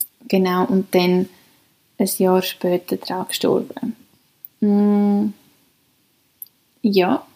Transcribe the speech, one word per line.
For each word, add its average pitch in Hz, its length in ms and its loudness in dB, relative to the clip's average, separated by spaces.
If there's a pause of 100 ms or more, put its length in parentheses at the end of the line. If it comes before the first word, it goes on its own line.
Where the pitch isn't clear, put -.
(280)
Genau, 185 380 2
und 190 280 0
dann 180 360 2 (680)
ein 190 200 0
Jahr 185 240 4
später 180 560 -4
daran 185 320 -8
gestorben. - 680 -4 (640)
Mm, 202 720 0 (1500)
ja. 196 440 0 (100)